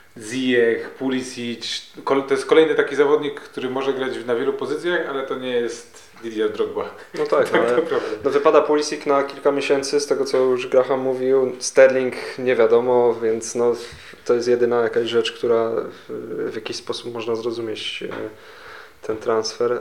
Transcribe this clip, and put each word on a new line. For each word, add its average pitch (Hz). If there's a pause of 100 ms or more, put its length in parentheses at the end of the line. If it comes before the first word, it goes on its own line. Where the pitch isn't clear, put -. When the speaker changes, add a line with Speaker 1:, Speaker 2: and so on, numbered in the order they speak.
(180)
Speaker 1:
Ziyech, 120
Pulisic, 123 (120)
kol-, 135
to 135
jest 135
kolejny 156
taki 139
zawodnik, 143
który 123
może 135
grać 123
w-, 113
na 123
wielu 135
pozycjach, 151
ale 135
to 139
nie 127
jest 120 (200)
Didier 107
Drogba. - (200)
Speaker 2:
No 151
tak, 143
Speaker 1:
<laughs> -
Tak 120
Speaker 2:
ale 117
Speaker 1:
naprawdę. 135 (180)
Speaker 2:
no 139
wypada 147
Pulisic 151
na 139
kilka 139
miesięcy, 139
z -
tego 131
co 131
już 127
Graham 131
mówił, 131
Sterling 131 (240)
nie 127
wiadomo, 120
więc 113
no, 120 (500)
to 123
jest 117
jedyna 120
jakaś 113
rzecz, 113
która 113
w, 117
w -
jakiś -
sposób 117
można 113
zrozumieć, 113
e, 110 (800)
ten 110
transfer, 117